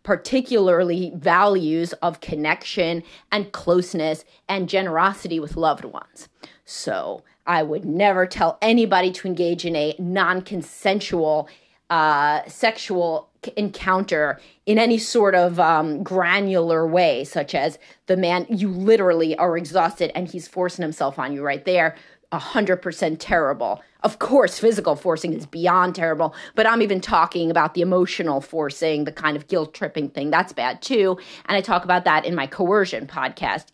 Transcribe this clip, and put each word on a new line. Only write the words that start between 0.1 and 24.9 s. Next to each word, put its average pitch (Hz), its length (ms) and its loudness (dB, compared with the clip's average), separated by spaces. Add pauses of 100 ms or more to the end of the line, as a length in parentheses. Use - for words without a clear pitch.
values 170 800 2
of 170 260 -4
connection 165 800 -2 (300)
and 202 180 -2
closeness 170 760 -2 (240)
and 190 200 -4
generosity 180 720 -2
with 151 160 -10
loved 160 280 0
ones. - 440 -16 (360)
So - 600 -8 (200)
I 170 200 0
would 151 200 -6
never 185 400 2
tell 185 380 -2
anybody 208 480 4
to 185 160 -10
engage 170 380 -2
in 170 100 -2
a 151 240 -2
non-consensual, 180 1500 -2 (420)
uh, 151 560 2
sexual 175 840 -2 (140)
c-, - 120 -12
encounter 190 840 -2 (260)
in 214 140 2
any 233 200 4
sort 214 360 2
of, 175 240 4
um, 160 460 2
granular 175 840 2
way, 160 380 2
such 147 280 -6
as 147 280 -2 (260)
the 185 100 2
man, 175 320 0
you 208 200 -2
literally 185 680 4
are 170 200 2
exhausted 170 580 0
and 170 140 -4
he's 165 180 -12
forcing 180 380 -4
himself 156 340 -4
on 139 140 -4
you 143 100 -8
right 143 220 -4
there. 170 320 2 (340)
A 165 80 -4
hundred 185 440 0
percent 165 380 -4
terrible. 139 600 -2 (220)
Of - 180 -2
course, 240 400 2
physical 202 340 2